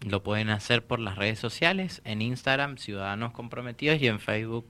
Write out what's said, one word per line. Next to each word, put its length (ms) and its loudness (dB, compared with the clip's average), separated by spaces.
Lo 200 0
pueden 300 0
hacer 340 2
por 140 -2
las 160 -4
redes 240 0
sociales, 640 0
en 180 -4
Instagram, 560 0
Ciudadanos 540 -4
Comprometidos, 680 0
y 80 6
en 120 4
Facebook, 500 -2